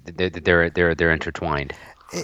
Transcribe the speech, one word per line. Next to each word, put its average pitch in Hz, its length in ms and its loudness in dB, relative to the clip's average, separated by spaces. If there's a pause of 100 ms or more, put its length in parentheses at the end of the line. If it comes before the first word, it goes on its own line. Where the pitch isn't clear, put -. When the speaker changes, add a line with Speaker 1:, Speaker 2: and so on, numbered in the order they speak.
Speaker 1:
they're, 90 240 -4
they're, 85 400 2
they're, 85 260 2
they're 82 160 2
intertwined. 78 600 -4 (400)
Speaker 2:
Uh, 175 120 -8